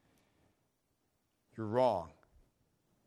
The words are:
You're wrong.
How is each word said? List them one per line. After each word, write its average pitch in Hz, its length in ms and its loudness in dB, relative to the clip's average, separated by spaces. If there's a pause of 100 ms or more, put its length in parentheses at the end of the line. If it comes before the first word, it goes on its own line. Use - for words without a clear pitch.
(1600)
You're 110 120 -8
wrong. 107 420 2 (960)